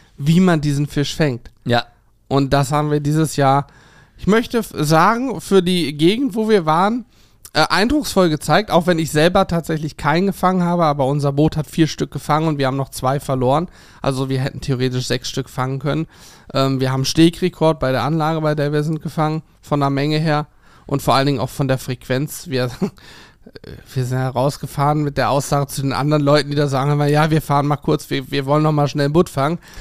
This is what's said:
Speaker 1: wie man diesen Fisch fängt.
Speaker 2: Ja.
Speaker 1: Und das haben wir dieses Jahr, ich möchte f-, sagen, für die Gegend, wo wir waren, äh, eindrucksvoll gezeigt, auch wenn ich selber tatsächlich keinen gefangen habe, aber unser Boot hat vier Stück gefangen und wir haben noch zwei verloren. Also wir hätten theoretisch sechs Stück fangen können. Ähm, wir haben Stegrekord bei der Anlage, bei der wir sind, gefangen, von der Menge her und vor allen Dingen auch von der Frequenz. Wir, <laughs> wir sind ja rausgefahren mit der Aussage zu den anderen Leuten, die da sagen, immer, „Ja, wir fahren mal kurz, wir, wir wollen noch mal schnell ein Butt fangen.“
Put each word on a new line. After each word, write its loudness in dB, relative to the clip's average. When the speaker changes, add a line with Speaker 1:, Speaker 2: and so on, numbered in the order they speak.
Speaker 1:
wie 2
man 4
diesen 0
Fisch -4
fängt. -2
Speaker 2:
Ja. 0
Speaker 1:
Und 2
das 2
haben 0
wir 0
dieses 0
Jahr, 4
ich -12
möchte 2
f-, -6
sagen, 2
für 4
die 0
Gegend, 2
wo -2
wir 2
waren, 0
äh, 4
eindrucksvoll 2
gezeigt, 0
auch 2
wenn 2
ich -2
selber 4
tatsächlich -4
keinen 0
gefangen 0
habe, 0
aber 0
unser 0
Boot 2
hat -4
vier 0
Stück -6
gefangen -2
und -2
wir 0
haben -2
noch -6
zwei -2
verloren. 0
Also -2
wir -2
hätten -6
theoretisch -2
sechs -4
Stück -8
fangen -6
können. -4
Ähm, 0
wir 0
haben -2
Stegrekord 2
bei 0
der -2
Anlage, -2
bei 0
der -2
wir 0
sind, -4
gefangen, -2
von -2
der 2
Menge 0
her 0
und -2
vor 2
allen 2
Dingen 0
auch -2
von -4
der 0
Frequenz. -6
Wir, -2
<laughs> -12
wir -2
sind -4
ja -2
rausgefahren -2
mit -6
der 2
Aussage 0
zu -8
den -2
anderen 2
Leuten, 4
die -4
da 2
sagen, 0
immer, 2
„Ja, 2
wir 2
fahren 0
mal 0
kurz, -2
wir, -6
wir -2
wollen 2
noch 2
mal 2
schnell 0
ein -2
Butt 4
fangen.“ -2